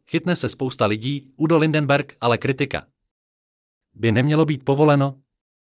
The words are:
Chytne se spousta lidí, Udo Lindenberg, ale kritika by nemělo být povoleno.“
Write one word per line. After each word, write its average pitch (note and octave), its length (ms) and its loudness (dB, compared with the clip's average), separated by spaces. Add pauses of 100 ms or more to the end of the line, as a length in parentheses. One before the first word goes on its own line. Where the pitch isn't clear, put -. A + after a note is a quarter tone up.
(100)
Chytne E3+ 260 -2
se B2+ 120 -2
spousta B2+ 380 -4
lidí, B2 500 -6
Udo D#3+ 220 2
Lindenberg, D3 600 0
ale A#2+ 180 2
kritika C3 480 -4 (1080)
by A2 180 0
nemělo D3+ 320 2
být D3+ 200 -4
povoleno.“ C#3 500 2 (480)